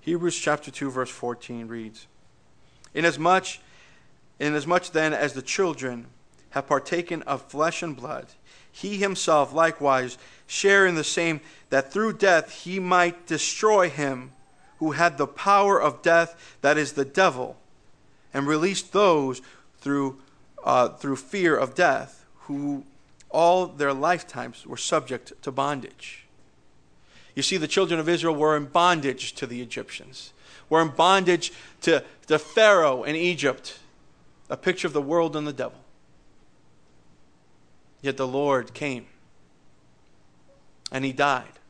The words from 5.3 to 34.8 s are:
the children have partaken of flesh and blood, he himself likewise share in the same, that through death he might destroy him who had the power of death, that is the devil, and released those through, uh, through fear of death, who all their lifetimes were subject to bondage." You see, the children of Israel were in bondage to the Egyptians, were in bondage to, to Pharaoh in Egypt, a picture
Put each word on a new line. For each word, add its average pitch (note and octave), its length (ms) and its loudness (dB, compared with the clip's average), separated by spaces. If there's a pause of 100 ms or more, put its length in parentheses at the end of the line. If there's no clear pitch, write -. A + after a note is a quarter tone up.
the C3 80 -10
children B2+ 680 -4 (420)
have C#3 180 -6
partaken E3 540 -2
of C3+ 200 -6
flesh D#3 400 -4
and D#3+ 140 -8
blood, B2+ 300 -12 (440)
he G3+ 280 -8
himself E3+ 540 2
likewise C#3+ 640 0 (300)
share G3 400 4
in F3 80 2
the D#3 80 -2
same, E3 380 -2 (300)
that C3+ 220 0
through G#3+ 200 -2
death F3 520 2
he F3+ 140 -6
might F3+ 480 0
destroy F3+ 640 2
him C3 400 -6 (480)
who D#3 140 -2
had D#3 260 0
the C#3+ 80 2
power G3+ 540 2
of C3+ 220 -2
death, E3 580 2
that D3 160 4
is D3 160 -2
the C#3 120 -2
devil, C#3 520 0 (800)
and C#3 120 -2
released E3 460 -2
those D#3 480 2 (380)
through, C#3 420 -4 (420)
uh, B2+ 280 2
through C#3 260 -6
fear F3 400 0
of B2+ 180 -2
death, - 500 -2 (180)
who C#3+ 420 -6 (460)
all F3 360 4
their C#3+ 280 -2
lifetimes C3+ 720 -4
were B2+ 100 -12
subject - 640 -4
to - 100 -8
bondage." C#3 680 -6 (1120)
You C#3 80 -6
see, F#3+ 140 -2
the D#3 100 -2
children E3+ 320 0
of D#3 100 -2
Israel E3 280 0
were D3+ 200 2
in D3 100 -4
bondage D#3 640 0
to - 160 -10
the A#2+ 120 -10
Egyptians, - 720 -14 (380)
were D#3+ 100 6
in D#3+ 100 2
bondage F3 640 2 (280)
to, D#3 240 2 (240)
to D3+ 100 4
Pharaoh D#3+ 640 4
in D3+ 140 -4
Egypt, D#3 640 -2 (680)
a D3 80 -6
picture F3+ 300 -4